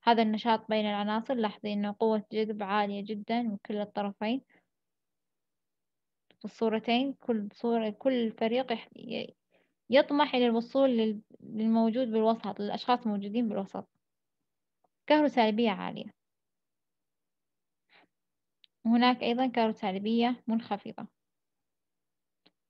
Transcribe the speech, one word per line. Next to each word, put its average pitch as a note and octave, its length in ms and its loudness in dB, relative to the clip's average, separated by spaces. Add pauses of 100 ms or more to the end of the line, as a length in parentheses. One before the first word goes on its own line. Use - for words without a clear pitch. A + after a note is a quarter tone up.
هذا A#3 200 6
النشاط A3 460 0
بين G#3+ 180 0
العناصر؟ G#3 480 -2
لاحظي G#3+ 380 -4
إنه G#3 280 -4
قوة A3 320 2
جذب G#3+ 300 -4
عالية G3+ 420 -2
جدًا A3 380 -4
من G#3+ 140 -4
كل G#3 200 -8
الطرفين G#3 640 -4 (2000)
في - 60 -20
الصورتين، A#3 680 -2
كل G#3+ 400 -4
صورة، A#3 380 -2
كل A#3 420 0
فريق A#3+ 400 -2
يح-، - 240 -6
ي-، - 380 -10 (560)
يطمح C#4+ 440 4
إلى B3 120 4
الوصول A#3+ 440 2
لل-، A3 300 0 (200)
للموجود A3+ 720 0
بالوسط، A3 500 0
للأشخاص A#3 460 -2
الموجودين G#3 420 -2
بالوسط. G3 400 -6 (1160)
كهروسالبية A#3+ 640 4
عالية. - 440 -8 (2750)
وهناك A#3+ 380 4
أيضًا A#3+ 240 0
كهروسالبية A3+ 1000 0
منخفضة. A3 640 -4 (1600)